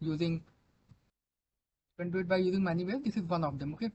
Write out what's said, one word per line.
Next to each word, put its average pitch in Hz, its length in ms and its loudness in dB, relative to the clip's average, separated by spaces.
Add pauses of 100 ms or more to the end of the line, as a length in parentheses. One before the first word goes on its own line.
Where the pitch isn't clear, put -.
using, 160 320 0
you - 1700 -14
can 175 80 -2
do 185 60 0
it 180 100 0
by 185 80 4
using 185 260 4
many 175 220 2
ways. 226 220 -2
This 214 100 -2
is 208 80 0
one 165 220 0
of 143 120 -2
them. 143 180 -4
Okay, 226 200 -4